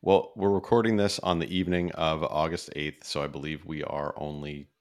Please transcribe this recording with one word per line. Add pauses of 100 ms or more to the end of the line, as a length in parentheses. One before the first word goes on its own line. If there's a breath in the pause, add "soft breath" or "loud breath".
Well,
we're
recording
this
on
the
evening
of
August
eighth,
so
I
believe
we
are
only (120)